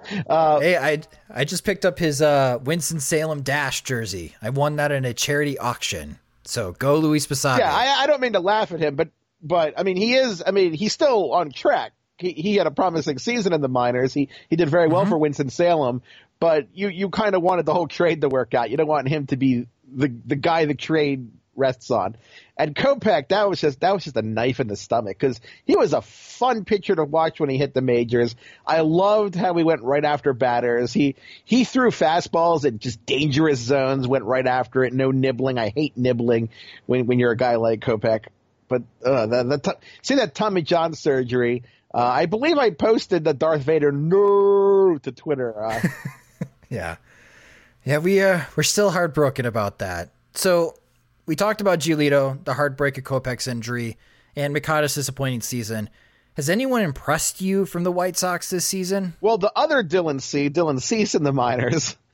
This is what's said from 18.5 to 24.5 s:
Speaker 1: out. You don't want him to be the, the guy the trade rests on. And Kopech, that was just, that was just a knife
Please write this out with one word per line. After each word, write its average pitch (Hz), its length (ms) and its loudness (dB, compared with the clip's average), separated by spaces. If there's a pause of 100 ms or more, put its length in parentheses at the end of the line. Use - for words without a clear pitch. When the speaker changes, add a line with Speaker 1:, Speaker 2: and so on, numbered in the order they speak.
Speaker 1:
out. 120 160 2
You 135 80 -4
don't 160 100 2
want 143 200 0
him 147 200 -2
to 135 100 -2
be 123 300 2 (240)
the, 127 220 -2 (120)
the 135 100 -2
guy 165 300 0
the 147 100 0
trade 139 540 -2 (260)
rests 131 360 -2
on. 107 240 -2 (420)
And 151 180 -2
Kopech, 208 540 2
that 202 200 2
was 180 100 -4
just, 143 220 0
that 185 120 2
was 190 120 -4
just 143 100 -8
a 113 60 -2
knife 113 400 -2